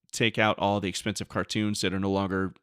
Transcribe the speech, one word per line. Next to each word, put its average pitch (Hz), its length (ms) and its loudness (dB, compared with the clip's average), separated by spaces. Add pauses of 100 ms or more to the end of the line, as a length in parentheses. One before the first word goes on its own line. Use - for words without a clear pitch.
(100)
take 117 280 0
out 107 200 4
all 101 220 2
the 98 80 -2
expensive - 400 -6
cartoons 104 540 -2
that 92 100 0
are 95 80 -2
no 98 100 0
longer 95 520 0